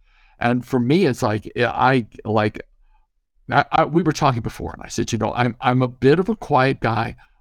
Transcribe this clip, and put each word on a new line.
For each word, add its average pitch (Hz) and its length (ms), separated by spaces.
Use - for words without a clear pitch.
And 123 260
for 131 140
me, 147 260
it's 127 160
like, 107 360
I, 120 500
like, 107 380
I, 127 200
I, 160 140
we 165 180
were 151 100
talking 131 280
before, 107 320
and - 100
I - 40
said, - 240
you 117 60
know, 107 160
I'm, 120 280
I'm 127 200
a 127 60
bit 135 320
of 190 100
a 220 60
quiet 135 440
guy. 113 360